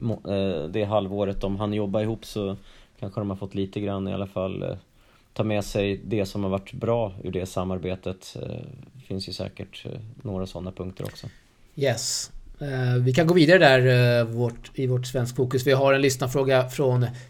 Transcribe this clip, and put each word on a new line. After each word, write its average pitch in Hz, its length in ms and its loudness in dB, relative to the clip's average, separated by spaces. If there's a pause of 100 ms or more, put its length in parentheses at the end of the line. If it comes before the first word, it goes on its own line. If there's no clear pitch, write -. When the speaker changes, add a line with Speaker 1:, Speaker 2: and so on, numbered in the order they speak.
Speaker 1:
må-, 107 320 -4
eh, 92 360 -2
det 104 140 -2
halvåret 98 580 0
de 98 160 -2
hann 104 160 -2
jobba 104 280 -2
ihop, 110 240 -4
så 98 320 -6 (420)
kanske 101 220 -8
de 101 80 -4
har 95 80 -4
fått 98 180 -10
lite 98 240 -4
grann 98 280 -4
i 95 60 -4
alla 95 140 -6
fall, 95 360 -4
eh, 92 120 -4 (580)
ta 110 100 -2
med 104 220 0
sig 98 400 -2
det 98 200 0
som 101 180 -4
har 95 60 0
varit 98 240 -4
bra 113 400 -2 (100)
ur 92 80 -6
det 90 140 -4
samarbetet. 92 960 -6
Eh, - 60 -10 (460)
det 131 140 -20
finns 98 220 -8
ju 92 40 -10
säkert, - 520 -12
eh, - 60 -8 (300)
några 95 260 -6
sådana 92 240 -10
punkter 92 320 -10
också. - 240 -12 (480)
Speaker 2:
Yes. - 560 -4 (300)
Eh, 127 420 0
vi 127 100 2
kan 160 140 4
gå 175 60 6
vidare 180 260 8
där, 123 600 8
eh, 117 80 4
vårt, 117 460 -4
i 131 140 -2
vårt 123 200 -2
svensk 123 280 -2
fokus. 127 320 0
Vi 139 40 6
har 135 220 6
en 135 80 4
lyssnarfråga 131 680 2
från 127 360 2 (240)